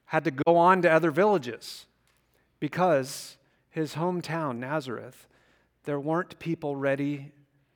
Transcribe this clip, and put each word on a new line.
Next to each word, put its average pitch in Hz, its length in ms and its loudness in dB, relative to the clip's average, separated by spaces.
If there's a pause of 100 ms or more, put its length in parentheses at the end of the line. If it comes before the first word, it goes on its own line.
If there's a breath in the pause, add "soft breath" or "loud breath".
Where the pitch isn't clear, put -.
had 160 180 -2
to 156 80 -2
go 151 240 2
on 180 260 6
to 170 100 6
other 160 200 4
villages 147 720 0 (720)
because 151 800 -2 (320)
his 156 260 -6
hometown, 160 640 -4
Nazareth, 127 720 -8 (560 soft breath)
there 143 160 -4
weren't 160 400 -4
people 156 360 -6
ready 139 560 -2 (440)